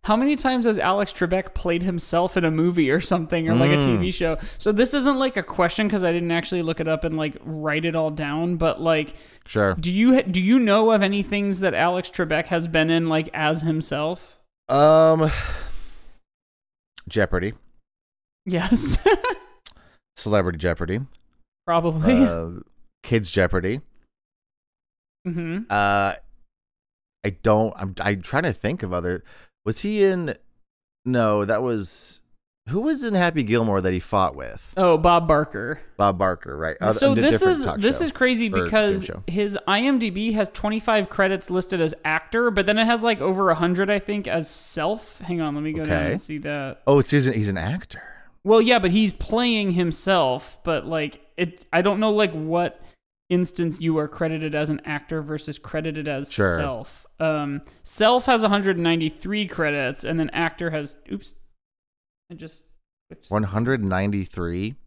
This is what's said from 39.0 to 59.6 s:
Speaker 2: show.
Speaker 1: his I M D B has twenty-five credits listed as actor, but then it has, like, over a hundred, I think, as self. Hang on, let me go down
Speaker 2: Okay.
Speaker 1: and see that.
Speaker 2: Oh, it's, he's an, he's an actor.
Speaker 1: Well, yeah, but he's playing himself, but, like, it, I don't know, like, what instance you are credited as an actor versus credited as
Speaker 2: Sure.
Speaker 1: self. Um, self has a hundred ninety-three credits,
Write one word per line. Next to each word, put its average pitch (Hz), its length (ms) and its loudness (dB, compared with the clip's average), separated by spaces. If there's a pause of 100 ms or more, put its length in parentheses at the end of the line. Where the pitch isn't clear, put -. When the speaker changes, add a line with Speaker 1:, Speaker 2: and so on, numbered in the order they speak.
Speaker 2:
show. - 220 -12
Speaker 1:
his 202 400 -4
I 202 140 2
M 262 180 2
D 226 100 0
B 208 240 -2
has 214 160 0
twenty-five 214 600 -2
credits 190 400 -2
listed 180 320 -2
as 156 100 0 (140)
actor, 226 440 0
but 196 140 0
then 214 140 2
it 226 80 2
has, 233 160 2
like, 226 180 0
over 190 300 2
a 160 40 4
hundred, 180 360 0
I 208 80 2
think, 208 280 -6
as 160 220 -2
self. - 720 -6
Hang 170 220 -4
on, 147 120 -4
let 147 80 -6
me 156 100 -4
go 156 120 -4
down 160 180 0
Speaker 2:
Okay. - 100 -2
Speaker 1:
and 190 100 -6
see 156 160 -12
that. 143 480 -8
Speaker 2:
Oh, 143 140 8
it's, 131 100 0
he's 143 160 4
an, 127 80 0
he's 107 140 0
an 95 100 -2
actor. 117 440 -8 (420)
Speaker 1:
Well, 220 180 6
yeah, 240 160 4
but 185 140 2
he's 208 200 2
playing 220 600 0
himself, 170 920 0
but, 160 220 -2
like, 156 340 -4 (160)
it, 170 340 -6
I 175 120 2
don't 202 180 0
know, 214 120 2
like, 208 200 2
what 160 480 -2 (500)
instance 175 500 0
you 160 160 0
are 151 120 -2
credited 160 460 -4
as 151 140 -2
an 147 160 -4
actor 156 380 -6
versus 151 360 -10
credited 156 480 -8
as 139 240 -6
Speaker 2:
Sure. 92 260 2
Speaker 1:
self. 120 500 -8 (120)
Um, 147 440 -2 (200)
self 240 440 2
has 240 160 4
a 208 80 2
hundred 196 280 0
ninety-three 170 680 -2
credits, 147 580 -4